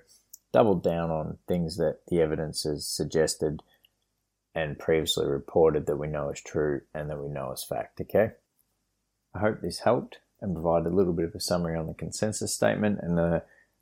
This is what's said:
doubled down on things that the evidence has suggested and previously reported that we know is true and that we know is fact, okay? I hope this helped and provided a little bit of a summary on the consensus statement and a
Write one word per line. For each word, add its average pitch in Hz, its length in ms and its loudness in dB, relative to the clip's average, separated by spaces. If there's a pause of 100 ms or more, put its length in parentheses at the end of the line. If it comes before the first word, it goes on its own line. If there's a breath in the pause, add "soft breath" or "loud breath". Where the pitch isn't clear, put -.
(520 soft breath)
doubled 107 320 6
down 85 260 0
on 80 280 -4 (100)
things 87 300 -2
that 78 300 0
the 85 140 2
evidence 78 420 -2
has 73 220 -4
suggested 78 760 0 (920)
and 76 220 -4
previously 80 480 0
reported 76 640 2
that 73 100 0
we 73 80 -4
know 73 240 -4
is - 120 -10
true 76 400 -2 (120)
and 76 160 -6
that 73 100 -6
we 71 80 -8
know 67 240 -6
is - 120 -10
fact, - 360 -8
okay? 101 340 2 (1000)
I 92 60 -8
hope 104 220 0
this 87 180 -6
helped 131 400 0 (220)
and 98 120 -4
provided 82 380 2
a 90 40 0
little 90 180 4
bit 85 120 0
of 85 80 -6
a 90 60 -12
summary 85 360 0
on 80 120 -4
the 85 80 -10
consensus - 580 -4
statement 104 480 2
and 85 160 0
a 82 260 2 (380 soft breath)